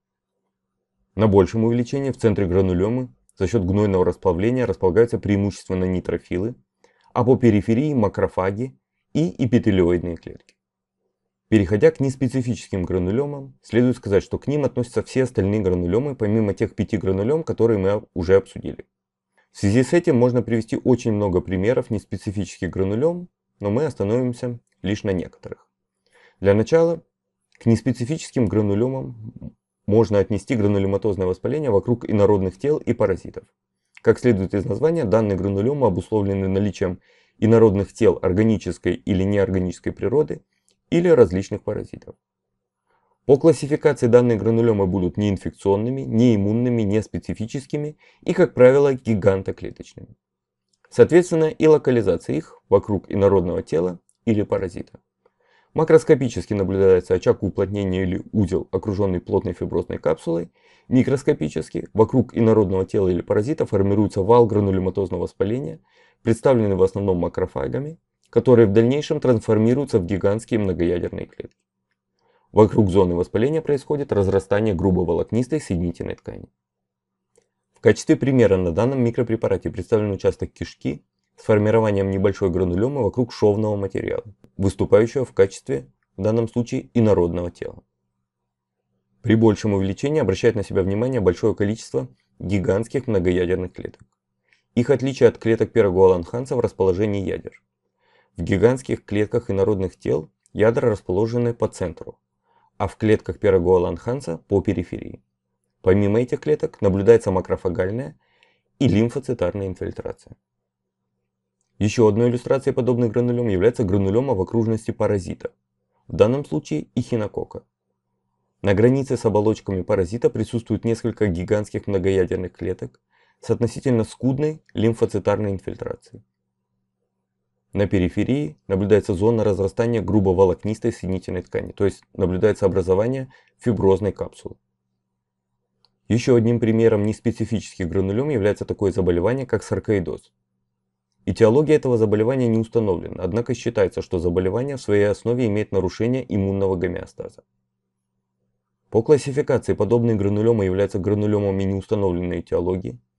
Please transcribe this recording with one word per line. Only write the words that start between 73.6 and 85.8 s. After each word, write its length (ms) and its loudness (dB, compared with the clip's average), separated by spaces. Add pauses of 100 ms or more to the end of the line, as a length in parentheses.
происходит 520 -4
разрастание 640 0
грубоволокнистой 840 -2
соединительной 540 -6
ткани. 340 -16 (1300)
В 60 -20
качестве 360 2
примера 400 2
на 160 -2
данном 300 -2
микропрепарате 680 -2
представлен 420 -2
участок 400 -4
кишки, 520 -10 (320)
с 60 -20
формированием 680 2
небольшой 400 0
гранулёмы 520 0
вокруг 300 -2
шовного 440 0
материала, 480 -6 (320)
выступающего 680 2
в 80 -10
качестве, 540 -2 (300)